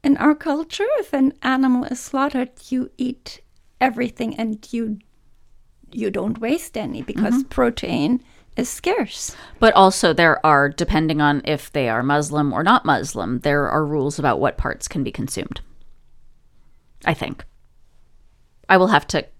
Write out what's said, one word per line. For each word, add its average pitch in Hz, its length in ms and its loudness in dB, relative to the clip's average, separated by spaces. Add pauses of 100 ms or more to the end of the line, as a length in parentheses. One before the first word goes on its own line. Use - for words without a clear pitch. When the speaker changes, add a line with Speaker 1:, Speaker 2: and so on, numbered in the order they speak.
Speaker 1:
in 277 140 4
our 294 180 4
culture, 320 520 -4 (120)
if - 140 -4
an 269 200 2 (100)
animal 262 420 2
is - 160 -8
slaughtered, 269 500 -2 (180)
you 254 300 -4
eat - 420 -8 (400)
everything 240 560 -2
and 220 360 -6
you, 220 260 -4 (920)
you 214 180 -4
don't 202 280 -4
waste 247 380 -4
any - 260 -8
because 214 320 0
Speaker 2:
Mm-hmm. 262 140 0
Speaker 1:
protein 254 760 0 (340)
is 247 120 -2
scarce. - 680 -4 (260)
Speaker 2:
But 226 140 6
also 190 380 6
there 165 320 4
are, 143 240 6
depending 156 520 0
on 147 240 2
if - 280 -4
they 135 160 0
are 113 140 0
Muslim 147 500 0
or 117 100 -2
not 208 220 2
Muslim, 117 560 -2
there 147 280 0
are 156 160 0
rules 147 340 -4
about 131 220 0
what - 180 -2
parts - 300 -6
can - 160 -6
be - 80 -6
consumed. - 480 -8 (1400)
I 160 100 2
think. - 300 -10 (1200)
I 190 80 8
will 185 120 6
have 151 200 2
to - 180 -4 (140)